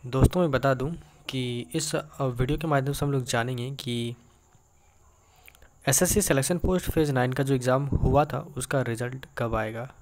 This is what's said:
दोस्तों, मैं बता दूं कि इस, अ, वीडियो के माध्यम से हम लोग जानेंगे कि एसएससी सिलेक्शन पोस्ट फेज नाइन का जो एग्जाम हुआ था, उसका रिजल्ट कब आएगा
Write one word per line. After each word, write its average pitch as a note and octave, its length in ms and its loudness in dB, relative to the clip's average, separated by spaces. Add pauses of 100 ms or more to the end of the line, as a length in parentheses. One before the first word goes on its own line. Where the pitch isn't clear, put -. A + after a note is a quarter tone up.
दोस्तों, C3 360 4
मैं E3 100 2
बता C3 220 2
दूं C3+ 220 -2 (340)
कि B2 440 -4
इस, D#3+ 220 -4
अ, - 280 -6
वीडियो B2+ 340 0
के D#3+ 100 -4
माध्यम C#3+ 260 0
से D3 120 -2
हम C#3+ 60 0
लोग C3+ 120 0
जानेंगे A#2+ 480 -4
कि A#2+ 440 -6 (1700)
एसएससी F3+ 340 2
सिलेक्शन D#3+ 360 2
पोस्ट F#3 340 0
फेज D#3 180 2
नाइन B2+ 240 2
का C#3+ 100 0
जो C3+ 120 2
एग्जाम B2+ 300 2
हुआ C3+ 400 4
था, D3+ 140 -6
उसका - 420 -4
रिजल्ट B2 440 -6 (120)
कब A2+ 180 -2
आएगा A2+ 460 -6